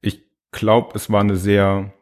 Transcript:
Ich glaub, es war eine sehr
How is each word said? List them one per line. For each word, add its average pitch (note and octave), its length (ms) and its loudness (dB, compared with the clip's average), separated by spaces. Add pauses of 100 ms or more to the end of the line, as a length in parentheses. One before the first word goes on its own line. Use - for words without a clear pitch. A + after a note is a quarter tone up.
Ich - 240 -6 (260)
glaub, A2 420 0
es - 160 -10
war G#2 120 2
eine G2+ 160 0
sehr G2 640 0